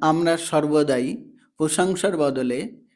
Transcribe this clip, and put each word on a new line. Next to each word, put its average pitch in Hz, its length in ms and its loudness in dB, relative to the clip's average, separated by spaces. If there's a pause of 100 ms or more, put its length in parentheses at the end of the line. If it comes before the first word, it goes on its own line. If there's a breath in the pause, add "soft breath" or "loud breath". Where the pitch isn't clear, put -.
আমরা 165 360 2
সর্বদাই 147 960 0 (260 soft breath)
প্রশংসার 180 600 0
বদলে 135 640 -2 (140 soft breath)